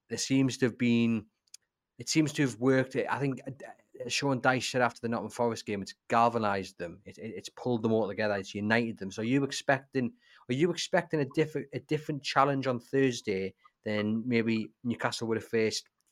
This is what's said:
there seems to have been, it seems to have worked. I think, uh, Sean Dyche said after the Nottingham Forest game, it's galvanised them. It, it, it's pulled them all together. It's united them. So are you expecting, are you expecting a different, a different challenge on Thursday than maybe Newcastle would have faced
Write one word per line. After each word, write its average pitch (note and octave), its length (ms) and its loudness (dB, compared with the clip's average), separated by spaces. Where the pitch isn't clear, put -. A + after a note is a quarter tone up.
there A#2 100 -8
seems C3+ 400 2
to C3 80 2
have A2+ 120 -2
been, A#2 480 2
it - 100 -12
seems D3+ 260 2
to D#3 80 0
have A#2 160 0
worked. C3 380 2
I A2 220 -2
think, C3+ 280 -2
uh, C#3 40 -10
Sean C3+ 340 0
Dyche C3 280 2
said B2+ 120 2
after A#2 180 0
the A#2 80 -4
Nottingham G#2+ 220 -2
Forest A#2 340 -2
game, G2+ 160 -4
it's - 140 -10
galvanised A2 680 2
them. F2 300 -10
It, F#2 100 -18
it, A2 180 -12
it's G2 140 -12
pulled A#2+ 340 -2
them A2+ 100 2
all A2 140 2
together. G#2 280 0
It's F#2+ 200 -6
united A2 440 0
them. G2 120 -8
So A2 120 -8
are - 20 -4
you C3 200 2
expecting, C3+ 680 -2
are B2 40 2
you D#3+ 160 2
expecting E3+ 500 -2
a C#3 140 0
different, D3+ 380 -2
a C3+ 80 -6
different D3+ 420 -6
challenge C#3 440 2
on B2 120 0
Thursday A#2 760 0
than G#2+ 440 0
maybe A2+ 420 2
Newcastle A#2 440 -2
would A2 100 0
have G#2+ 80 -8
faced A2 420 0